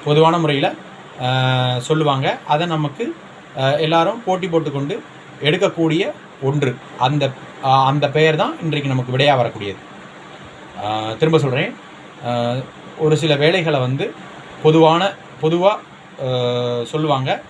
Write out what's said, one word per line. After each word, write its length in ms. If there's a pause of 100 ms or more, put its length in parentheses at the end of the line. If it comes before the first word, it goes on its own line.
பொதுவான 340
முறையில, 360 (480)
ஆ, 560
சொல்லுவாங்க. 680
அதை 200
நமக்கு, 500 (420)
ஆ, 120
எல்லாரும் 540
போட்டி 240
போட்டுக்கொண்டு 540 (400)
எடுக்கக்கூடிய 680 (320)
ஒன்று. 340 (220)
அந்த, 320 (340)
ஆ, 220
அந்த 220
பெயர் 280
தான் 260
இன்றைக்கு 260
நமக்கு 280
விடையா 40
வரக்கூடியது. 560 (1080)
ஆ, 340
திரும்ப 200
சொல்றேன். 360 (520)
ஆ, 260 (460)
ஒரு 180
சில 200
வேலைகளை 440
வந்து 320 (500)
பொதுவான, 500 (300)
பொதுவா, 340 (500)
ஆ, 580
சொல்லுவாங்க. 640